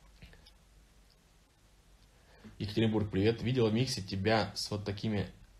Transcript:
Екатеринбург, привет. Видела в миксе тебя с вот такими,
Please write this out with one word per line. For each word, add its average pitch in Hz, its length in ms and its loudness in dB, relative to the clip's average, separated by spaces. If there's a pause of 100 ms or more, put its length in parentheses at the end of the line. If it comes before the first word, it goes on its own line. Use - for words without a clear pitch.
(2500)
Екатеринбург, 107 540 0
привет. 107 320 2
Видела 120 260 2
в 104 40 2
миксе 120 280 0
тебя 101 540 2
с - 160 -6
вот 101 140 -4
такими, 101 440 -2 (300)